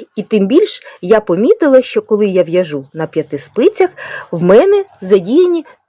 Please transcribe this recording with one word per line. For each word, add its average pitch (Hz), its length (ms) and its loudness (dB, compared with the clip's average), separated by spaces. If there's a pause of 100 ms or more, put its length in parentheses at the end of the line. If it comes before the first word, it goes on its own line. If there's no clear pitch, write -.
(160)
і 214 80 -10
тим 196 240 -2
більш 349 340 0 (200)
я 208 180 2
помітила, 262 600 2
що 233 200 -4
коли 214 260 -2
я 185 160 0
в'яжу 160 500 -4
на 160 140 -8
п'яти 147 320 -6
спицях, 359 500 0 (420)
в 170 120 -4
мене 381 420 4 (160)
задіяні 254 640 0 (240)